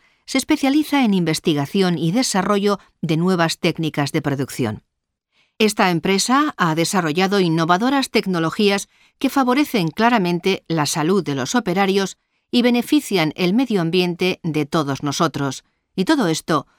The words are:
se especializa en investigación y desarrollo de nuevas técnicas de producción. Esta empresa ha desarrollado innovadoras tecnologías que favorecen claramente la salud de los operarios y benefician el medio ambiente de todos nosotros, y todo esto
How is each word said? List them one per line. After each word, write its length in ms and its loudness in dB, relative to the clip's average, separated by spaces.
se 120 -4
especializa 640 0
en 100 2
investigación 840 0
y 160 0
desarrollo 680 0
de 160 -2
nuevas 420 0
técnicas 540 -2
de 80 -2
producción. 600 -4
Esta 320 2
empresa 680 0
ha 160 0
desarrollado 640 0
innovadoras 720 2
tecnologías 800 0
que 100 -2
favorecen 600 0
claramente 800 0
la 200 -2
salud 360 0
de 120 -4
los 180 -4
operarios 640 0
y 140 2
benefician 720 0
el 180 0
medio 280 0
ambiente 600 0
de 240 -2
todos 380 -2
nosotros, 600 -2
y 100 0
todo 240 2
esto 360 -2